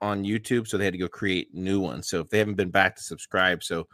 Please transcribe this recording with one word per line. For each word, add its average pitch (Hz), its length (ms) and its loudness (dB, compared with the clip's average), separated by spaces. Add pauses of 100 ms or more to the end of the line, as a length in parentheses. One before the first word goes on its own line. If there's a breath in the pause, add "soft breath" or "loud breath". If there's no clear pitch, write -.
on 101 220 0
YouTube, 110 460 0
so 101 80 0
they 98 80 0
had 95 80 2
to 92 40 -6
go 90 120 -2
create 92 440 -2
new 95 280 0
ones. 82 260 -4
So 90 140 -2
if 78 80 -10
they 107 100 4
haven't 104 160 2
been 92 160 0
back 95 240 4
to - 80 -16
subscribe, 90 580 0
so 82 320 -4